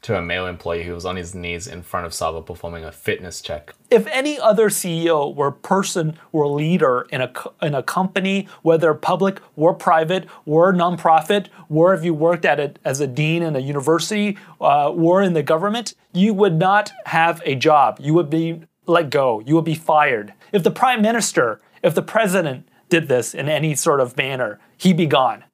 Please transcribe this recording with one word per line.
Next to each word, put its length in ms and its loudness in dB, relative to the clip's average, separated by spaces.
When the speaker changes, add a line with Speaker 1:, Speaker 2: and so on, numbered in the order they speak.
Speaker 1:
to 120 -4
a 60 -2
male 240 -4
employee 380 -6
who 100 -8
was 100 -10
on 120 -6
his 180 -10
knees 320 -10
in 160 -14
front 240 -8
of 80 -12
Sava 300 -6
performing 420 -14
a 60 -16
fitness 500 -8
check. 320 -12
Speaker 2:
If 180 4
any 320 -4
other 300 4
C 360 -4
E 40 2
O 260 0
or 160 -2
person 680 -2
or 160 0
leader 600 0
in 120 -4
a 80 -4
co-, 300 -14
in 140 -2
a 80 -2
company, 680 -2
whether 320 4
public 480 -2
or 160 4
private 540 0
or 260 4
nonprofit, 760 2
or 260 4
if 100 -4
you 80 0
worked 320 0
at 140 2
it 260 -4
as 160 -4
a 60 -2
dean 340 -2
in 140 -2
a 40 -2
university, 760 -2
uh, 300 2
or 320 2
in 100 0
the 100 0
government, 520 -2
you 220 2
would 240 2
not 320 2
have 380 0
a 100 -2
job. 440 4
You 140 -2
would 160 2
be 320 -4
let 240 2
go. 340 0
You 120 0
would 100 2
be 100 -2
fired. 580 0
If 100 0
the 100 2
prime 300 2
minister, 580 0
if 140 2
the 80 -2
president 640 -2
did 180 2
this 260 0
in 160 -6
any 240 0
sort 280 0
of 160 -4
manner, 420 -4
he'd 200 4
be 100 0
gone. 460 0